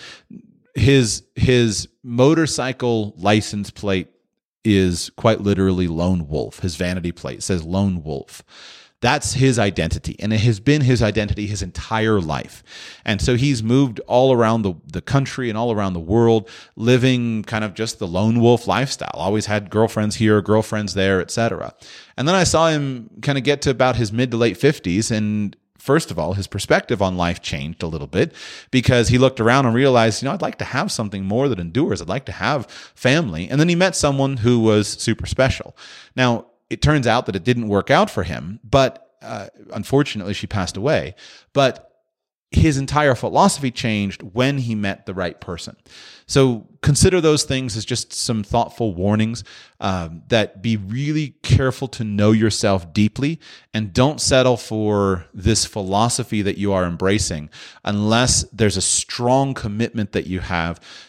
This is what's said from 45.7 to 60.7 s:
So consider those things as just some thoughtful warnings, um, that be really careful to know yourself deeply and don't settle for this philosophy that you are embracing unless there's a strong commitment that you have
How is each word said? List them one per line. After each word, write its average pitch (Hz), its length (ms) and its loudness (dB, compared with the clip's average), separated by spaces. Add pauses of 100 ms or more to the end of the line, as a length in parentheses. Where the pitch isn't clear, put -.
So 131 400 2 (140)
consider 180 400 4
those 151 220 4
things 131 340 -4
as 107 80 -6
just - 260 -6
some 110 320 -4
thoughtful 113 500 -2
warnings, 107 520 0 (340)
um, 85 480 -6
that 104 340 0
be 113 140 0
really 135 680 -4
careful 131 460 2
to - 140 -8
know 104 300 2
yourself 101 580 0
deeply 127 480 0 (340)
and 107 200 -6
don't 131 260 2
settle 127 380 4
for 101 760 0
this 101 300 0
philosophy 107 800 -2
that 95 160 -2
you 98 160 0
are 92 100 2
embracing 87 640 -2 (360)
unless 107 640 2
there's 104 260 0
a 92 40 -4
strong 131 720 0
commitment 110 580 -4
that 90 160 -4
you 90 140 -4
have 85 400 -4 (280)